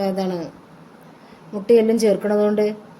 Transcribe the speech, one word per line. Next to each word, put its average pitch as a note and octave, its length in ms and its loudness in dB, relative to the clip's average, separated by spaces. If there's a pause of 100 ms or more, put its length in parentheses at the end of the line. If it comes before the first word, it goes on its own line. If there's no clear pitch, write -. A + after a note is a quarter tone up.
(120)
എന്താണ് F#3 280 -4 (1120)
മുട്ടയെല്ലാം A3+ 520 2
ചേർക്കണതുകൊണ്ട് G#3 600 0 (340)